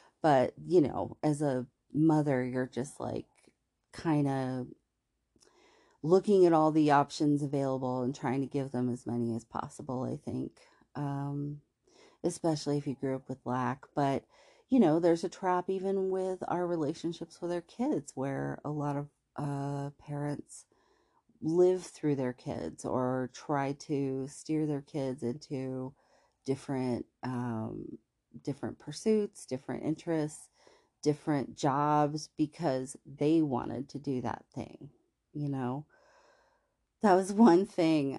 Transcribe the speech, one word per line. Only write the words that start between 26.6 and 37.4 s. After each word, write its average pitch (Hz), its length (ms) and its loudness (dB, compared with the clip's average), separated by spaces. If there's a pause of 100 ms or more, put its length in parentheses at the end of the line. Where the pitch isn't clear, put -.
um, 113 760 -6 (440)
different - 380 -8
pursuits, 208 680 -2
different - 380 -8
interests, 156 640 -2 (560)
different 147 540 0
jobs 147 800 2
because 143 580 -2 (100)
they 151 360 2
wanted 139 480 -2
to - 100 -12
do 135 220 -4
that - 240 -6 (100)
thing, - 340 -12 (440)
you 147 160 -4
know? 135 360 -4 (1160)
That 202 140 8
was 185 160 2
one 196 340 8